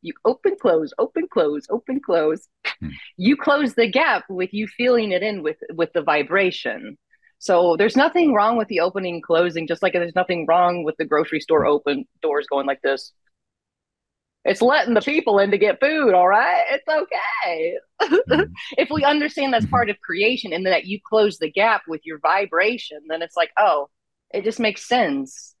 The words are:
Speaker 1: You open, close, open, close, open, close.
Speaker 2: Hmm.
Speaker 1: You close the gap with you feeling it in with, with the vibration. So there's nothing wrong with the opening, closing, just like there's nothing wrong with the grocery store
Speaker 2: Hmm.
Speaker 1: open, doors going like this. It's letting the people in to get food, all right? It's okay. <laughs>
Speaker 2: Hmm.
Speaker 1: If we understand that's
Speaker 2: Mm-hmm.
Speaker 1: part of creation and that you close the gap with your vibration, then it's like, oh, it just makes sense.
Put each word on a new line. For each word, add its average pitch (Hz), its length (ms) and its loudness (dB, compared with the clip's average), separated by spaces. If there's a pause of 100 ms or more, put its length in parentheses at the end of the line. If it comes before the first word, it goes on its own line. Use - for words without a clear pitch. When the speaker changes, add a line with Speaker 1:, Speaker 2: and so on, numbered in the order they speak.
Speaker 1:
You 165 100 -12 (120)
open, 359 360 0
close, 160 380 0
open, 320 300 -2
close, 147 420 -2
open, 254 300 -6
close. 160 460 -2 (340)
Speaker 2:
Hmm. 76 100 -10 (260)
Speaker 1:
You 226 200 2
close 285 380 0
the 226 160 2
gap 254 380 0
with 185 260 -6
you 208 140 -4
feeling 240 420 0
it 180 140 0
in 202 180 -4
with, 156 140 -4 (180)
with 165 200 -2
the 165 80 0
vibration. 151 920 -2 (420)
So 175 380 2
there's 202 200 2
nothing 320 360 4
wrong 214 240 2
with 214 120 -2
the 180 120 -2
opening, 180 400 -4
closing, 165 460 0
just 165 160 -4
like 190 100 0
there's 170 220 -2
nothing 175 320 -2
wrong 175 380 2
with 156 120 -4
the 160 80 -4
grocery 151 360 -2
store 151 240 2
Speaker 2:
Hmm. 143 80 2
Speaker 1:
open, 143 320 -2 (180)
doors 147 260 -2
going 139 180 -2
like 139 160 -4
this. 139 300 -2 (1300)
It's - 180 0
letting 247 320 2
the 220 60 4
people 247 400 0
in 202 100 2
to 202 80 2
get 208 220 2
food, 277 340 2
all 180 140 6
right? 277 420 2
It's - 180 -4
okay. 180 840 -4 (240)
<laughs> 392 300 2
Speaker 2:
Hmm. 320 140 2 (340)
Speaker 1:
If 311 140 0
we 302 140 -2
understand 294 480 0
that's 220 120 0
Speaker 2:
Mm-hmm. - 100 -6
Speaker 1:
part 233 160 2
of 202 100 -6
creation 202 520 -2
and 180 140 -4
that 180 180 0
you 196 200 -8
close 214 340 2
the 156 120 -4
gap 208 380 0
with 160 160 -8
your 160 160 -12
vibration, 180 800 -2 (100)
then 160 140 -6
it's 165 140 -8
like, 170 220 0
oh, 156 300 2 (440)
it 196 120 -4
just 226 160 -4
makes 214 260 -4
sense. 147 760 -2